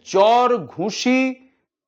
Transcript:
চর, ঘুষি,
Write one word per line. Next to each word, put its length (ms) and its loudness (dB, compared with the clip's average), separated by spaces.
চর, 440 2
ঘুষি, 540 -4